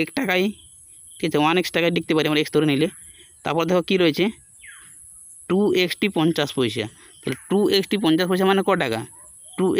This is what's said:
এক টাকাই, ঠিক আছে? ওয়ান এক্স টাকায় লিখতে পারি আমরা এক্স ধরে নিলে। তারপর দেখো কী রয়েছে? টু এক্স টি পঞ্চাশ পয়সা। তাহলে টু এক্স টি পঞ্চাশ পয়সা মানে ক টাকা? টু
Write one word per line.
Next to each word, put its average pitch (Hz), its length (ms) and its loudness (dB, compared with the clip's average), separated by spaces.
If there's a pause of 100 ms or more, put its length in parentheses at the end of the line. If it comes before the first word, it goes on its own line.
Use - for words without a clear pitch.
এক 156 160 -2
টাকাই, 185 260 0 (760)
ঠিক 175 120 -4
আছে? 151 140 0
ওয়ান 165 160 2
এক্স - 160 -4
টাকায় 170 220 0
লিখতে 170 180 -4
পারি 151 140 2
আমরা 151 140 0
এক্স - 120 -14
ধরে 151 160 2
নিলে। 151 160 0 (560)
তারপর 156 260 -2
দেখো 180 200 2
কী 190 120 0
রয়েছে? 165 240 2 (1200)
টু 185 100 2 (220)
এক্স 175 200 -2
টি 214 60 2 (100)
পঞ্চাশ 156 400 0
পয়সা। 113 280 -2 (340)
তাহলে - 180 -8 (120)
টু 196 100 2 (160)
এক্স 190 160 0
টি 214 120 0
পঞ্চাশ 160 260 2
পয়সা 190 200 0
মানে 196 200 2
ক - 20 4 (120)
টাকা? 113 160 -2 (580)
টু 185 80 0 (140)